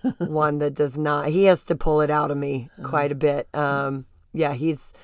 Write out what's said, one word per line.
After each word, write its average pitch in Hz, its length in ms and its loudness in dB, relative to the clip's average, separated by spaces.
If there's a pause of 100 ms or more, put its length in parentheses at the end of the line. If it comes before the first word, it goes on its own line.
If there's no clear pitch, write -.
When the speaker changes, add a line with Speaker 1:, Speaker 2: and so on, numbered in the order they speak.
(160)
Speaker 1:
<laughs> - 20 -16
Speaker 2:
one 151 420 0
that 147 160 -2
does 143 220 -2
not. 147 300 -2
He 175 160 2
has 185 200 6
to 165 120 -2
pull 151 240 2
it 151 100 2
out 151 220 2
of 143 60 -2
me 139 320 -4 (100)
Speaker 1:
Uh-huh. 131 80 -8
Speaker 2:
quite 143 240 0
a 143 40 -4
bit. 143 380 0
Um, 139 520 -2 (260)
yeah, 151 220 0
he's 147 400 -4 (100)